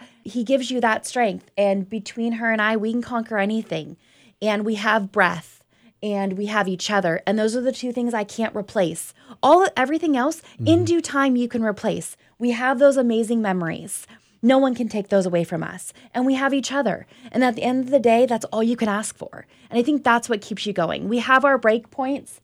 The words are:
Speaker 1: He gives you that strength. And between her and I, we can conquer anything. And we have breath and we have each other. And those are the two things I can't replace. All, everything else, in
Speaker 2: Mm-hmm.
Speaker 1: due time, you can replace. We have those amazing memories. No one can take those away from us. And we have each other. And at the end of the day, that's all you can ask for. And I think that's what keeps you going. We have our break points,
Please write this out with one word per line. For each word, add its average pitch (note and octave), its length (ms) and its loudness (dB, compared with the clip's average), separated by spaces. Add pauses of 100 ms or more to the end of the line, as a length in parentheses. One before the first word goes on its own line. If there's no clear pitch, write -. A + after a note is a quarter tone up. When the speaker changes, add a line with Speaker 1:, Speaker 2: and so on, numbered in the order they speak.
(240)
Speaker 1:
He A#3 180 -6
gives B3+ 280 0
you B3+ 100 -2
that A3 260 0
strength. G#3+ 480 -2
And G3 320 2
between A3+ 460 -6
her A3+ 180 -2
and A3 120 0
I, A3 160 0
we A3 140 -2
can A#3+ 100 -2
conquer A3+ 340 -4
anything. G3 640 -4 (420)
And G#3 240 0
we G#3+ 120 -2
have G#3 360 0
breath E3+ 500 0 (400)
and G3 360 -4
we G#3 80 -4
have G#3 200 0
each F#3 240 -4
other. F3+ 360 0
And G#3+ 120 2
those A3 160 0
are B3+ 60 0
the B3 120 0
two B3 200 -6
things A#3+ 220 -2
I G#3 100 -2
can't G#3+ 320 -6
replace. F#3+ 560 -4 (300)
All, F4 240 6 (100)
everything D4 400 0
else, C4+ 240 -2 (180)
in A#2 60 -6
Speaker 2:
Mm-hmm. E4+ 200 4
Speaker 1:
due E4 180 0
time, C#4 340 0
you A#3+ 100 0
can A#3 160 -4
replace. G3+ 540 -4 (220)
We A#3+ 140 -2
have B3 260 -2
those C#4 180 6
amazing A#3 460 2
memories. F#3 640 -4 (340)
No C4 180 6
one C4 180 2
can A#3+ 120 -4
take G#3 200 -6
those G3 180 2
away F3 160 0
from E3 220 -4
us. - 280 -14 (220)
And B3+ 100 0
we C4+ 100 2
have C4+ 200 0
each C4 160 -2
other. B3+ 380 -2 (240)
And B3 100 0
at A#3+ 140 2
the - 80 -6
end B3+ 220 0
of B3+ 40 -8
the C#4 80 4
day, A#3 260 6
that's A#3 280 -2
all A3 100 0
you A#3 140 0
can A3+ 120 -2
ask G#3 280 -4
for. - 300 -18 (220)
And A#3+ 120 0
I - 20 2
think D4 220 0
that's A#3 240 2
what A3 120 -2
keeps - 240 -10
you G#3 80 -4
going. F3 360 -2
We A#3+ 100 0
have B3+ 260 4
our C#4 140 4
break A3+ 320 0
points, - 540 -6